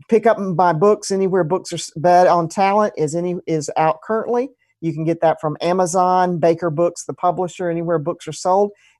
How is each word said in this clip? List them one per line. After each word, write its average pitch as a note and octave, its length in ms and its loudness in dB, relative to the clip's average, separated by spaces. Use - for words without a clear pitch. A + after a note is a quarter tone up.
pick A3+ 180 2
up G#3+ 100 4
my F#3 360 2
books G#3 360 0
anywhere F#3+ 340 0
books F3+ 280 -4
are E3+ 60 -8
s-, - 180 -12
Bet F3 320 4
on E3+ 220 2
Talent G3+ 480 0
is D3+ 180 -2
any, F3 220 -4
is D#3 300 -4
out D#3+ 260 0
currently. A#3+ 460 -4
You E3 120 -4
can D#3 120 -6
get E3 160 -2
that D#3+ 180 2
from D3+ 220 -6
Amazon, F3+ 760 0
Baker E3+ 320 0
Books, E3+ 360 -2
the - 80 -10
publisher, F3 560 -4
anywhere E3 280 -2
books D#3+ 300 -8
are D#3 60 -10
sold. G3+ 380 0